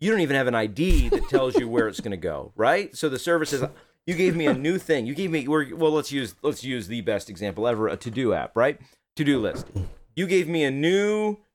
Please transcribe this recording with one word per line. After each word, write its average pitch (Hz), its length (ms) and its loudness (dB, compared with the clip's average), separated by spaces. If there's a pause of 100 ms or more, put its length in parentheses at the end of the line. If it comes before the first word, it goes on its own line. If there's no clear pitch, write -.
You 190 100 0
don't 220 80 2
even 143 160 2
have 135 140 2
an 120 80 2
I 110 100 2
D 156 440 4
that - 180 0
tells 131 280 2
you 120 120 0
where 117 180 0
it's 98 140 -8
gonna 101 160 -6
go," 78 360 -6
<laughs> - 40 -20
right? 156 400 0
So 156 120 0
the 131 120 -4
server 170 240 2
says, 139 180 -2 (420)
"You 175 120 -4
gave 180 180 2
me 160 120 2
a 277 80 4
new 156 240 0
thing. 139 280 0
You 139 80 -4
gave 175 160 -4
me, 151 160 -2
we're, 143 300 0
well, 156 160 4
let's 147 180 0
use, 135 320 -4
let's 151 220 -2
use 123 240 -6
the 113 140 -6
best 104 280 -2
example 104 380 -4
ever, 110 180 0
a 90 100 -2
to-do 117 380 -2
app, 69 220 -4
right? 135 240 2 (340)
To-do 143 240 2
list. 101 300 -4 (480)
You 185 100 -2
gave 180 220 0
me 165 160 0
a 135 80 0
new 208 640 0 (180)